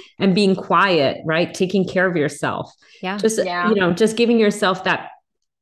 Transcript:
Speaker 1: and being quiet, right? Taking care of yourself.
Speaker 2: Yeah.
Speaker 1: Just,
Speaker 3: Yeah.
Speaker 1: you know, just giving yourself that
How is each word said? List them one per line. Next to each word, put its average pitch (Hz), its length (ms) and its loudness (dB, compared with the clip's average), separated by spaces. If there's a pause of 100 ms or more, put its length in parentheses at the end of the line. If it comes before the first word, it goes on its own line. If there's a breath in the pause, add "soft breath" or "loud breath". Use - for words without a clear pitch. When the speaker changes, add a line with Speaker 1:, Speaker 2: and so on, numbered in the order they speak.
(180 loud breath)
Speaker 1:
and 190 160 2
being 190 220 2
quiet, 170 680 2
right? 165 260 -2
Taking 185 340 0
care 185 200 0
of 180 100 -2
yourself. 143 560 -4 (300 soft breath)
Speaker 2:
Yeah. 190 160 -8
Speaker 1:
Just, 220 260 0
Speaker 3:
Yeah. 175 240 -2
Speaker 1:
you 220 60 2
know, 180 180 2
just 214 240 0
giving 233 220 2
yourself 208 460 0
that - 260 -2 (520)